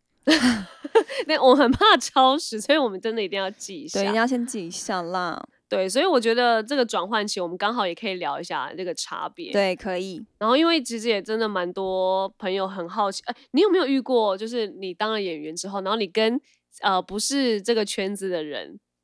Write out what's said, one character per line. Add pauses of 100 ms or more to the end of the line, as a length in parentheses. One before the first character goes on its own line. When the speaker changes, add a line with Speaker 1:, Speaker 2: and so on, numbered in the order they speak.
(240)
Speaker 1:
<laughs>
那
我
很
怕
超
时，
所
以
我
们
真
的
一
定
要
记
一
下。
Speaker 2:
对，
一
定
要
先
记
一
下
啦。 (260)
Speaker 1:
对，
所
以
我
觉
得
这
个
转
换
期，
我
们
刚
好
也
可
以
聊
一
下
这
个
差
别。
Speaker 2:
对，
可
以。 (140)
Speaker 1:
然
后
因
为
其
实
也
真
的
蛮
多 (100)
朋
友
很
好
奇，
哎， (160)
你
有
没
有
遇
过，
就
是
你
当
了
演
员
之
后，
然
后
你
跟， (420)
呃，
不
是
这
个
圈
子
的
人 (260)